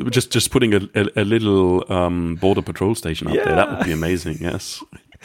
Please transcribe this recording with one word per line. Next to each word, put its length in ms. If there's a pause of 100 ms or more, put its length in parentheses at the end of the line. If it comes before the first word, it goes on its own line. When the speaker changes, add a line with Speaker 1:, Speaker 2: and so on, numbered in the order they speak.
Speaker 1:
just, 220
just 200
putting 240
a, 60 (140)
a, 260
a 20
little, 680
um, 440
border 260
patrol 320
station 360
up 40
there. 220
That 160
would 140
be 40
Speaker 2:
Yeah. 80
Speaker 1:
amazing, 440
yes. 420 (420)